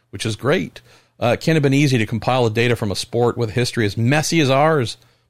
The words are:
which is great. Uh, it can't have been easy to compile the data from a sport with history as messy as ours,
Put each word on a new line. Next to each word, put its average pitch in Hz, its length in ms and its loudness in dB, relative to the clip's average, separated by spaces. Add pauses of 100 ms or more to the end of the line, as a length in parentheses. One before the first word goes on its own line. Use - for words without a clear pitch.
which - 160 -10
is 113 100 -4
great. 131 460 -4 (380)
Uh, 117 140 0
it - 80 -2
can't 160 140 0
have 147 80 2
been 135 100 2
easy 139 240 4
to 110 80 0
compile 123 380 0
the 113 60 2
data 117 260 2
from 104 160 -4
a 92 40 -4
sport 120 420 -2
with 117 140 -4
history 117 340 -2
as 101 120 -4
messy 151 420 0
as 135 100 2
ours, 143 480 2 (320)